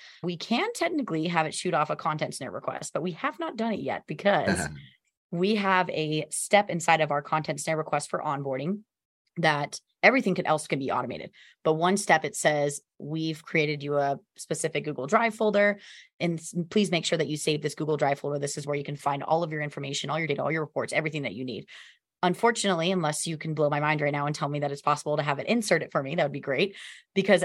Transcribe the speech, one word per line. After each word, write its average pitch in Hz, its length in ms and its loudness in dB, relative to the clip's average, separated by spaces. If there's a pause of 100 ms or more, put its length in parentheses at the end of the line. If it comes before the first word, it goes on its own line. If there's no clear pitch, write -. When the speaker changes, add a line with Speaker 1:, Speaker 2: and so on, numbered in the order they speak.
(240)
Speaker 1:
We 175 140 -4
can 339 360 -2
technically 269 540 -2
have 170 180 2
it 151 80 -6
shoot 175 220 -2
off 151 160 2
a 151 40 -2
Content 151 400 -4
Snare 123 160 -8
request, - 420 -8
but 147 100 -2
we 185 100 -2
have 277 260 -6
not 320 160 -8
done 220 180 -2
it 185 80 -4
yet 123 260 -4
because 104 600 2
Speaker 2:
<laughs> 71 240 -14 (400)
Speaker 1:
we 190 240 2
have 190 340 4
a 156 420 -2
step - 380 4
inside 165 320 4
of 147 100 2
our 143 120 2
Content 151 380 -2
Snare 160 160 0
request 151 320 -2
for 165 120 -2
onboarding 143 600 -4 (560)
that 151 420 2 (240)
everything 214 320 6
could, 180 120 -2
else 151 200 2
can 156 120 -2
be 127 120 -4
automated. 117 400 -4 (320)
But 160 100 4
one 175 240 4
step, 165 280 4
it 139 100 -6
says, 147 460 2 (180)
"We've 160 440 -6
created 151 400 0
you 143 140 -2
a 139 220 0 (180)
specific 151 480 -4
Google 143 220 -6
Drive 220 280 2
folder, 202 440 2 (400)
and 170 200 0
s-, - 140 -14 (160)
please 202 220 2
make 170 140 0
sure 170 120 0
that 151 100 0
you 151 100 -4
save 151 240 0
this 151 140 -4
Google 151 220 0
Drive 143 220 2
folder. 143 200 -4
This 143 180 -4
is 143 100 -8
where 143 100 -2
you 147 60 -6
can 143 120 -6
find 143 280 -2
all 165 200 2
of 156 80 -4
your 156 100 -4
information, 143 480 -6
all 151 100 -2
your 165 80 -2
data, 135 160 0
all 143 80 0
your 160 100 0
reports, 131 320 -4
everything 156 300 -2
that 110 100 -6
you 123 100 -8
need." 107 220 -8 (580)
Unfortunately, 185 680 2
unless 160 360 0
you 160 100 -4
can 156 160 -6
blow 147 160 2
my 147 100 0
mind 151 220 2
right 147 120 2
now 143 120 0
and 147 80 -2
tell 147 160 -2
me 147 120 -2
that 143 100 -2
it's 139 100 -8
possible 147 360 0
to 151 40 0
have 143 160 0
it 135 100 -6
inserted 208 440 0
for 151 100 0
me, 139 140 -6
that 175 80 2
would 143 80 0
be 139 80 -8
great, 147 360 0 (380)
because 190 320 4